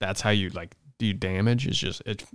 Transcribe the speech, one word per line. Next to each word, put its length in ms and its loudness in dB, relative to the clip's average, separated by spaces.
that's 200 -2
how 100 2
you, 200 2
like, 240 -10
do 140 2
damage. 540 2
It's 120 0
just, 260 -4
it, 200 -6